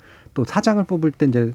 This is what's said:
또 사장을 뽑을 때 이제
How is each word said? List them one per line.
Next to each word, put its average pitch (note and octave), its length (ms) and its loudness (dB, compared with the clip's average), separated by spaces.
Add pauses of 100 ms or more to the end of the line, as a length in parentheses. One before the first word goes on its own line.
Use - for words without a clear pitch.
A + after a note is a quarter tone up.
(340)
또 B2+ 100 -2
사장을 G#3 400 0
뽑을 D#3+ 260 0
때 D3 160 0
이제 A#2+ 280 0